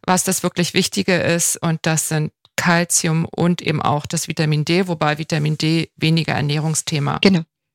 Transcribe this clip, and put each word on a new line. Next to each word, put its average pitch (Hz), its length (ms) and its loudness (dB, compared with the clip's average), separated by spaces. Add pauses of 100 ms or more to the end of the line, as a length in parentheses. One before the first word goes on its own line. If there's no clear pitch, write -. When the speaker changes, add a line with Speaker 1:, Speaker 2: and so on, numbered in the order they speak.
Speaker 1:
was 180 180 2
das 190 180 -2
wirklich 180 300 0
Wichtige 190 440 0
ist 170 420 0
und 165 240 -2
das 160 260 0
sind 156 240 -2 (240)
Kalzium 170 800 2
und 175 260 2
eben - 220 -2
auch 147 240 0
das - 220 -6
Vitamin 151 360 0
D, 180 240 0
wobei 156 300 -2
Vitamin 156 400 -2
D 160 380 0
weniger 160 380 2
Ernährungsthema. 147 840 -2
Speaker 2:
Genau. 190 200 6 (340)